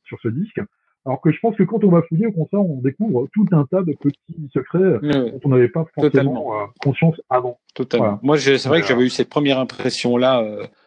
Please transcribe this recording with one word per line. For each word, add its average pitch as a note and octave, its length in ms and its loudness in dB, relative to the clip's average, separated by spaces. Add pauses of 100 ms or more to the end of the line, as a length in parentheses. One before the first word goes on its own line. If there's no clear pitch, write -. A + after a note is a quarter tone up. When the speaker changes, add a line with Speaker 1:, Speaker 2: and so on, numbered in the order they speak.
Speaker 1:
sur - 160 -14
ce - 80 -6
disque, D3 320 -6 (460)
alors C3 140 -4
que E3 100 2
je - 100 -2
pense A3 160 -2
que G3 60 2
quand G#3+ 220 0
on G3 60 6
va E3+ 120 4
fouiller, E3+ 240 -2
au A3+ 60 -2
contraire, F#3 360 -2
on C#3 120 -6
découvre C3+ 520 -2
tout G#3 200 2
un D3+ 180 4
tas F#3 120 0
de E3 100 -2
petits C#3+ 600 -6
secrets C#3 260 -4
Speaker 2:
Ouais, D3 380 2
ouais. B2 140 -2
Speaker 1:
dont C3 140 -12
on D3 60 0
n'avait B2+ 180 4
pas E3 160 -4 (100)
forcément, D3 160 2
Speaker 2:
Totalement. B2+ 500 0
Speaker 1:
euh, G#2 60 -6 (140)
conscience D#3+ 400 0 (100)
avant. B2 300 -2 (140)
Speaker 2:
Totalement. A#2+ 300 -2
Speaker 1:
Voilà. G#2 180 -2
Speaker 2:
Moi, C#3+ 140 2
je, C3+ 200 2
c'est B2+ 120 -4
vrai D#3+ 120 2
que - 60 -2
Speaker 1:
Voilà. B2+ 100 2
Speaker 2:
j'avais B2 100 4
eu B2 40 -2
cette - 200 -4
première C#3 300 0
impression-là, B2 840 0
euh, G#2 240 -8 (200)